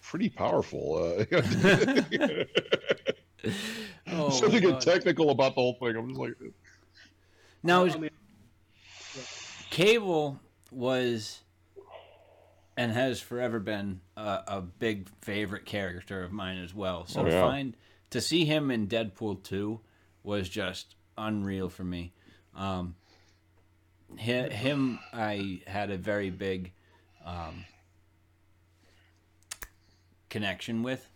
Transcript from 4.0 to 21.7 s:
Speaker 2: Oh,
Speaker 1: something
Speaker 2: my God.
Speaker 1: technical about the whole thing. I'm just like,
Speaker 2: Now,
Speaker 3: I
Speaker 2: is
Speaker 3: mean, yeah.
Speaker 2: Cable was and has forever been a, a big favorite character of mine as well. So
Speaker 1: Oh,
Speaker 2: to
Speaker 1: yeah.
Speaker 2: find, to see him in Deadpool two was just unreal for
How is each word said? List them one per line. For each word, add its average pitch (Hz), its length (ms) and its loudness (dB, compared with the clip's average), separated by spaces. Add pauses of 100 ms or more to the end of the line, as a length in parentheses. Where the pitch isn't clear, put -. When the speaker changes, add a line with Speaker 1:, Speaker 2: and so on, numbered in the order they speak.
Speaker 2:
Oh, 156 180 0
Speaker 1:
something 202 340 6
Speaker 2:
my 180 80 8
God. 131 100 2
Speaker 1:
technical 165 480 6
about 135 260 4
the 131 60 2
whole 123 200 2
thing. 117 140 2
I'm 113 140 -4
just 135 100 -10
like, 120 140 -4 (1300)
Speaker 2:
Now, 180 200 6
Speaker 3:
I 185 40 6
Speaker 2:
is 156 100 0
Speaker 3:
mean, 156 120 -6 (1040)
yeah. 135 60 -12 (480)
Speaker 2:
Cable 170 680 4 (320)
was 123 720 0 (1400)
and 117 160 0
has 123 300 0
forever 120 380 -2
been 101 420 -4 (160)
a, 104 300 -4
a 98 140 -6
big 98 460 -4 (140)
favorite 101 440 -6
character 95 580 -6
of 87 100 -10
mine 92 240 -6
as 87 160 -10
well. 92 320 -4
So - 160 -4
Speaker 1:
Oh, 78 40 2
Speaker 2:
to 82 60 4
Speaker 1:
yeah. 90 100 4
Speaker 2:
find, 135 360 0 (320)
to 127 100 -2
see 165 240 2
him 151 280 2
in 110 160 0
Deadpool 104 560 -4
two 104 360 -4 (440)
was 101 260 -2
just 92 460 -6 (220)
unreal 98 520 -2
for 92 160 -12